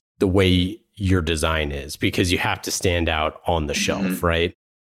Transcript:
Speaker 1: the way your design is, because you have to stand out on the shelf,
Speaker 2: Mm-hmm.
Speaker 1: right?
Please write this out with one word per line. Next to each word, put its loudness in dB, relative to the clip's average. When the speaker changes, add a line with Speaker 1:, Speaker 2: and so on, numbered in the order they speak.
Speaker 1:
the 2
way 4
your 2
design 0
is, -10
because 0
you 2
have -2
to -8
stand 0
out -2
on 0
the -4
shelf, -2
Speaker 2:
Mm-hmm. -2
Speaker 1:
right? 0